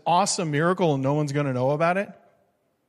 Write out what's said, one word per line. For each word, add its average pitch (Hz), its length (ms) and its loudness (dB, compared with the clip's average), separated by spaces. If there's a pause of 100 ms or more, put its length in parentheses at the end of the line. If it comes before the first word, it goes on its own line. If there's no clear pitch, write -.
awesome 175 440 0
miracle 165 440 2
and 135 80 -2
no 135 120 0
one's 147 180 -2
gonna 143 200 -2
know 127 180 0
about 165 260 0
it, 202 140 -6 (800)